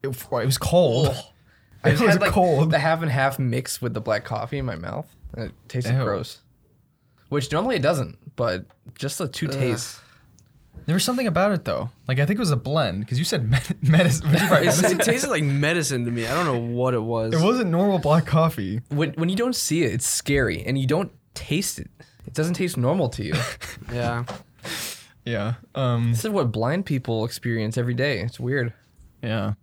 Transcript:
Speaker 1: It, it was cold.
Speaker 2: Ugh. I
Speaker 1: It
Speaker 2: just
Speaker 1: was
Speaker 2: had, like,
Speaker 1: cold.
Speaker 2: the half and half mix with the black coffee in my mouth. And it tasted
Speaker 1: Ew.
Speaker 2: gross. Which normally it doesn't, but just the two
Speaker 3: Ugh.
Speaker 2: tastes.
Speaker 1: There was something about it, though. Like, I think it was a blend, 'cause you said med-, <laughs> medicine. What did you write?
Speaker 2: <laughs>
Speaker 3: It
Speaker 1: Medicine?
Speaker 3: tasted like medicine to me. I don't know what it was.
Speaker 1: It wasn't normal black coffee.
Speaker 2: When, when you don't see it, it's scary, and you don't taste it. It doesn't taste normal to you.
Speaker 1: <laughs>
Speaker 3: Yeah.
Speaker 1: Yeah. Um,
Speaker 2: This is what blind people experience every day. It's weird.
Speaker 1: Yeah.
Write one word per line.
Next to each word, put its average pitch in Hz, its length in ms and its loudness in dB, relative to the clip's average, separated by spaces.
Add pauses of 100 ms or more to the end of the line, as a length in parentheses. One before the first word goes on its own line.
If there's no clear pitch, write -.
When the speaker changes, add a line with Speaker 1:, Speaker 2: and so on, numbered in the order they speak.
Speaker 1:
It, 135 60 -6
it - 220 -4
was 127 280 6
cold. 151 500 6
Speaker 2:
Ugh. - 80 2 (680)
I - 40 8
Speaker 1:
It - 40 6
Speaker 2:
just 151 100 4
Speaker 1:
was 220 120 6
Speaker 2:
had, 190 60 4
like, - 120 0
Speaker 1:
cold. 160 380 4
Speaker 2:
the 160 80 4
half 160 240 2
and 156 80 0
half 135 280 2
mix 127 420 -2
with 120 140 -4
the 110 60 -4
black 107 240 -2
coffee 117 340 -6
in 135 60 -6
my 110 120 -6
mouth. 87 300 -10 (280)
And 113 160 -8
it - 20 -20 (160)
tasted 123 280 -2
Speaker 1:
Ew. 135 80 0
Speaker 2:
gross. 104 360 -4 (880)
Which 135 240 -4
normally 214 240 -2
it 135 60 -2
doesn't, 139 360 -2 (180)
but 92 280 -2 (340)
just 139 200 -8
the 160 100 -4
two - 200 -8
Speaker 3:
Ugh. 135 40 -6
Speaker 2:
tastes. 123 480 -4 (880)
Speaker 1:
There 156 80 0
was 190 100 2
something 247 220 -2
about 185 260 2
it, 180 120 -4
though. 90 260 -4 (160)
Like, 127 140 0
I 147 60 2
think 202 120 0
it - 20 -4
was 190 120 0
a 135 40 2
blend, 117 520 -2
'cause 123 100 -2
you 170 60 0
said 123 260 -2
med-, 131 280 0
<laughs> - 40 -6
medicine. 156 460 4
What 143 100 4
did - 40 2
you 190 80 0
write? 156 120 6
Speaker 2:
<laughs> - 0 -
Speaker 3:
It - 40 2
Speaker 1:
Medicine? - 320 4
Speaker 3:
tasted 269 320 0
like 160 120 2
medicine 143 640 0
to 120 80 -2
me. 117 140 -2
I 123 80 -2
don't 175 120 0
know 127 120 0 (160)
what 127 200 0
it 113 80 0
was. 113 320 -2
Speaker 1:
It 160 100 4
wasn't 226 260 2
normal 185 280 2
black 151 280 4
coffee. 123 540 0 (100)
Speaker 2:
When, 151 240 0
when 165 140 -2
you 185 80 -2
don't 240 200 -2
see 165 260 -2
it, 113 100 0
it's - 140 -4
scary, 123 580 0
and 131 140 -2
you 131 80 -2
don't 165 240 0 (240)
taste - 460 -4
it. - 100 -14 (360)
It - 80 -16
doesn't 165 200 -2
taste 180 220 -4
normal 135 340 0
to 107 140 -8
you. 80 100 -4 (280)
Speaker 1:
<laughs> - 300 -14
Speaker 3:
Yeah. 120 320 -4 (1000)
Speaker 1:
Yeah. 113 300 -4 (200)
Um, 120 380 0
Speaker 2:
This 110 120 -2
is - 60 -4
what 151 220 0
blind 131 340 -2
people 117 380 -2
experience 113 540 -4
every 120 160 -2
day. 127 260 -2
It's 113 180 -6
weird. 123 340 -4 (500)
Speaker 1:
Yeah. 104 400 -4